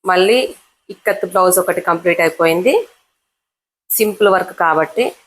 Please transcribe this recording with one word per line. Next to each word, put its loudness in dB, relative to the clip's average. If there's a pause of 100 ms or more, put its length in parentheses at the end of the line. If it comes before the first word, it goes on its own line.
మళ్ళీ 2 (360)
ఇక్కత్ -4
బ్లౌజ్ 2
ఒకటి -2
కంప్లీట్ -2
అయిపోయింది, 0 (1040)
సింపుల్ 0
వర్క్ -2
కాబట్టి. 0 (140)